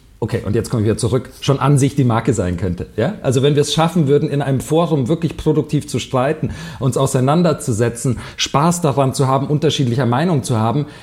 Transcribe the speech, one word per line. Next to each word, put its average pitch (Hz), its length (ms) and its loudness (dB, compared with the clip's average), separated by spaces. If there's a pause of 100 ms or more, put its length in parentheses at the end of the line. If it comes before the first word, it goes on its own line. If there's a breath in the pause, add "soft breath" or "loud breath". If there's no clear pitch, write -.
(220)
okay, 113 240 -2
und 104 100 0
jetzt 110 140 -2
komme 120 120 0
ich 101 40 2
wieder 104 120 2
zurück, 120 320 -2 (120)
schon 139 180 0
an 139 180 4
sich 131 180 2
die 135 100 4
Marke 117 280 2
sein 90 220 -2
könnte. 90 400 -4
Ja? 143 260 0
Also 127 220 0
wenn 143 120 4
wir 147 60 4
es 143 120 -2
schaffen 165 340 2
würden, 143 220 2
in 143 120 -2
einem 135 200 -2
Forum 156 480 0
wirklich - 260 -2
produktiv 151 520 0
zu 127 120 -4
streiten, 131 520 -2 (280 loud breath)
uns 131 160 0
auseinanderzusetzen, 135 1200 0 (200 loud breath)
Spaß 170 440 0
daran 135 320 2
zu 139 140 0
haben, 135 200 0
unterschiedlicher 139 580 0
Meinung 139 360 2
zu 120 160 0
haben, 120 280 0 (180 loud breath)